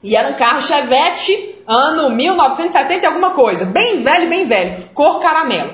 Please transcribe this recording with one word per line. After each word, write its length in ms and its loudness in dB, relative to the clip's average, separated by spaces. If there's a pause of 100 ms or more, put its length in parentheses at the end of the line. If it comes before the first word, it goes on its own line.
E 120 -4
era 140 2
um 80 -6
carro 240 2
Chevette, 1040 0
ano 440 0
mil 240 0
novecentos 400 0
e 40 4
setenta 260 -2
e 20 2
alguma 240 0
coisa. 340 0
Bem 380 0
velho, 260 2
bem 160 -2
velho. 480 -2
Cor 280 2
caramelo. 540 -2